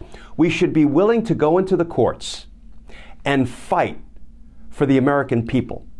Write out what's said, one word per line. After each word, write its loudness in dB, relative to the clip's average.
We 4
should 0
be 6
willing 4
to 0
go 4
into 2
the 0
courts -2
and 2
fight -2
for 0
the 4
American 2
people -4